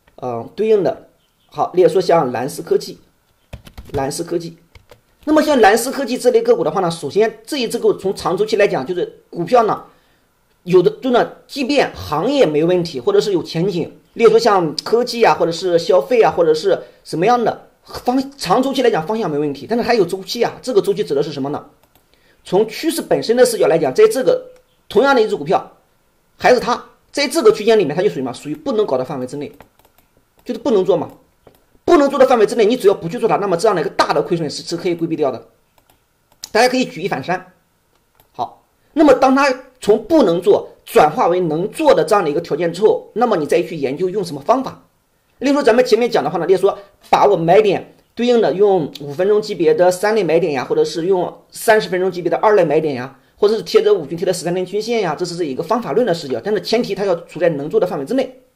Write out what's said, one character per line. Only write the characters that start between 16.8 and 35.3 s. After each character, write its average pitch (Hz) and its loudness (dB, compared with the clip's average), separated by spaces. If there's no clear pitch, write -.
什 - -8
么 180 0
样 240 2
的 - -4
方， - -4
长 208 0
周 269 -2
期 269 -2
来 226 4
讲 165 -2
方 220 -4
向 202 -4
没 147 -4
问 147 -2
题， 127 -12
但 226 -2
是 233 -2
它 240 0
有 202 4
周 190 -6
期 233 -6
啊。 - -4
这 254 -6
个 202 4
周 185 -2
期 202 -4
指 - -4
的 139 0
是 156 -4
什 135 -8
么 139 -4
呢？ - -8
从 214 2
趋 - -6
势 330 -4
本 151 0
身 233 0
的 247 8
视 220 0
角 165 2
来 156 4
讲， 147 0
在 214 6
这 254 0
个 - 0
同 220 2
样 277 4
的 254 4
一 220 2
只 196 -4
股 143 -8
票， 160 -2
还 202 4
是 226 2
它 226 -4
在 285 -4
这 330 -2
个 214 8
区 208 -2
间 220 4
里 196 2
面， 147 -4
它 185 -2
就 202 2
属 170 -2
于 165 -6
什 127 -6
么？ 123 -6
属 - -14
于 151 -8
不 - -8
能 214 0
搞 135 -2
的 127 -4
范 143 -10
围 127 -8
之 143 -14
内。 147 -10
就 233 -8
是 220 -10
不 294 -4
能 185 2
做 180 2
嘛。 - -6
不 339 4
能 277 4
做 269 -4
的 262 6
范 254 2
围 202 4
之 233 -6
内， 226 4
你 226 4
只 226 2
要 196 4
不 165 -8
去 233 -8
做 220 -2
它， 156 2
那 202 -2
么 180 0
这 214 0
样 202 2
的 156 -2
一 - -2
个 190 -4
大 214 -2
的 147 0
亏 - -2
损 160 -4
是， - -10
是 - -8
可 185 -6
以 170 -2
规 165 -4
避 156 -6
掉 143 -2